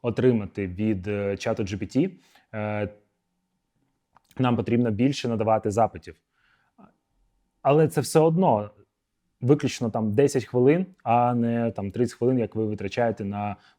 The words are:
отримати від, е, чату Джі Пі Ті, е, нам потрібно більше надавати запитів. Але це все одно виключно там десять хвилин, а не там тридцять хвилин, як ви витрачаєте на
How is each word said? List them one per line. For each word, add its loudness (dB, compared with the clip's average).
отримати 0
від, -4
е, -4
чату -4
Джі -6
Пі -8
Ті, -2
е, -6
нам 2
потрібно 0
більше 0
надавати 0
запитів. -2
Але 4
це -2
все 2
одно 2
виключно 0
там -2
десять 2
хвилин, 2
а 2
не -2
там -8
тридцять -2
хвилин, 0
як -4
ви -2
витрачаєте -4
на -6